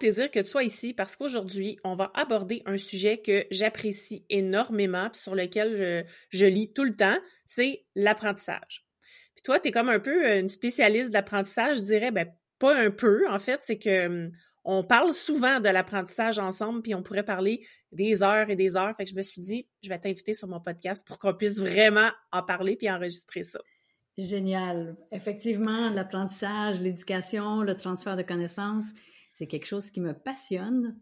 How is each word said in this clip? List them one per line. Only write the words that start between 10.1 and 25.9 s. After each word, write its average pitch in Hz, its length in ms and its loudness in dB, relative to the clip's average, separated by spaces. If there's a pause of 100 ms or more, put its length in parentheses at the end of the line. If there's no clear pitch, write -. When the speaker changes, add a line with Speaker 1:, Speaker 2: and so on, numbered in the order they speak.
Speaker 1:
euh, 208 140 4
une 190 80 -2
spécialiste 240 640 2
de 208 40 0
l'apprentissage, 208 640 2
je 214 60 -2
dirais, 214 280 2
ben, 180 160 -2 (320)
pas 277 180 4
un 226 140 4
peu, 240 400 4
en 202 80 0
fait, 254 240 -4
c'est 214 160 0
que, 190 280 2
hum, 170 260 -6 (320)
on 190 180 0
parle 254 320 4
souvent 269 460 2
de 208 80 2
l'apprentissage 196 720 2
ensemble 214 420 -2
puis 220 140 -4
on 190 80 -6
pourrait 202 200 -4
parler 202 400 -2 (280)
des 196 320 2
heures 208 260 4
et 196 60 -2
des 190 180 2
heures. 196 220 -2
Fait 202 80 -8
que 190 60 -8
je 190 60 -12
me 190 60 -2
suis - 180 -4
dit, 208 280 -6 (160)
je 196 40 -12
vais 175 120 -8
t'inviter 196 340 -4
sur 208 140 -6
mon 170 120 -10
podcast 180 460 -8
pour - 140 -16
qu'on 196 120 0
puisse 202 280 2
vraiment 208 500 6 (220)
en 180 100 -2
parler 190 320 -2
puis 226 160 -2
enregistrer 180 540 -4
ça. - 160 -4 (580)
Speaker 2:
Génial. 185 800 -4 (160)
Effectivement, 220 800 -2